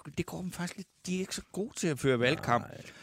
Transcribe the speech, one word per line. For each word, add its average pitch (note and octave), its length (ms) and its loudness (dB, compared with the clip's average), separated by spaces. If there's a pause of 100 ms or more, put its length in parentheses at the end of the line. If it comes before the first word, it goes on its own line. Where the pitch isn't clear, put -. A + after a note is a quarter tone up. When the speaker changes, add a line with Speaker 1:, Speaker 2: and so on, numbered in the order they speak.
(180)
Speaker 1:
det D#3+ 80 0
går E3 160 -8
dem F3+ 100 -4
faktisk - 260 -6
lidt, G3 100 -12 (200)
de F3+ 80 0
er F#3 40 0
ikke F#3+ 160 -4
så G3 60 -8 (100)
gode G3+ 260 -4
til F#3 100 0
at C#3+ 120 2
føre C3 200 4
valgkamp. A#2+ 460 4
Speaker 2:
Nej. - 160 -14 (220)